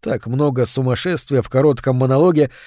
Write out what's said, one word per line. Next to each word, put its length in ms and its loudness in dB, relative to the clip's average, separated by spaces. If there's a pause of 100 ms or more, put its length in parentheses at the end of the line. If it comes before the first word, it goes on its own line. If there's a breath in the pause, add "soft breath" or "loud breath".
Так 220 -6
много 400 0
сумасшествия 720 -2
в 80 -8
коротком 480 0
монологе, 540 2 (160 loud breath)